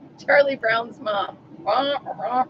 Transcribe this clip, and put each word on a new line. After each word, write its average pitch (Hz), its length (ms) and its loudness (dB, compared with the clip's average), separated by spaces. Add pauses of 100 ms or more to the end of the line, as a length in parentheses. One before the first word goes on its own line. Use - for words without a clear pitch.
<laughs> - 260 -20
Charlie 277 300 4
Brown's 226 440 -2
mom. 208 380 -4 (220)
Rah, 254 380 0 (200)
rah, 233 320 0